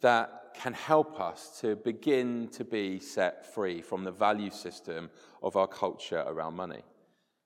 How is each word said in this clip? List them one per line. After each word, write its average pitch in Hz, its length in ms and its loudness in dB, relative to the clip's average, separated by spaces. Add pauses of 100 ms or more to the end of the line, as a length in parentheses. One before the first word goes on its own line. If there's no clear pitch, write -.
that 117 400 4 (140)
can 123 180 -4
help 156 460 2
us - 420 -6
to 107 140 2
begin 120 720 0
to - 160 -10
be 101 360 -2
set - 560 -2
free 90 260 0
from 95 220 -6
the 92 80 -4
value 104 400 2
system 85 580 -10 (320)
of 98 140 -2
our 95 120 6
culture 85 600 -2
around 80 280 -4
money 85 280 -8 (640)